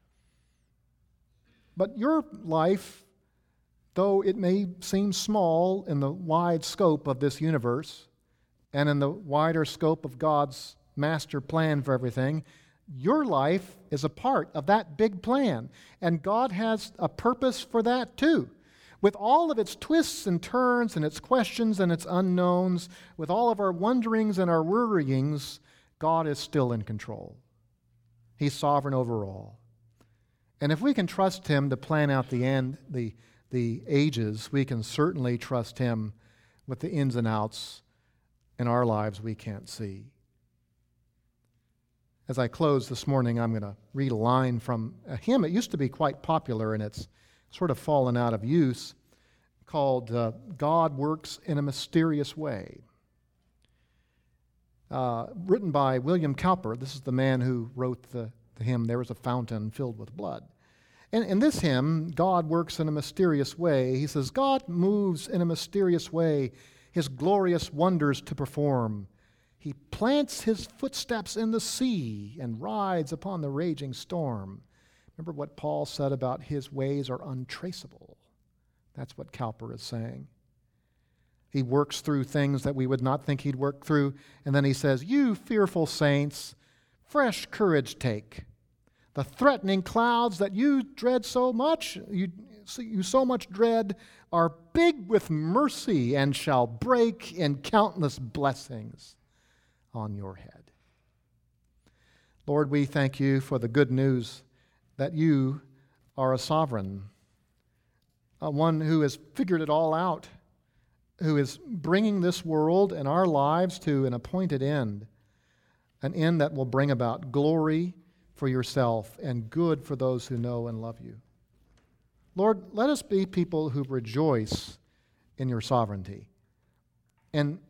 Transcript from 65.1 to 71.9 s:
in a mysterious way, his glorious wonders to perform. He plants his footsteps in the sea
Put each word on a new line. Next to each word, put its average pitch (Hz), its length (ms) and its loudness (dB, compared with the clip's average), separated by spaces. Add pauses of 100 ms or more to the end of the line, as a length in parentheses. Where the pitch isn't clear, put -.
in 180 140 0
a 170 40 2
mysterious 175 680 0
way, 151 400 0 (400)
his 143 180 -2
glorious 175 640 2
wonders 151 500 2
to - 140 -8
perform. 123 720 -2 (500)
He 143 160 -12 (180)
plants 277 500 0
his 220 260 -2 (100)
footsteps - 580 -6
in 220 160 -2
the 226 80 0
sea 131 840 -4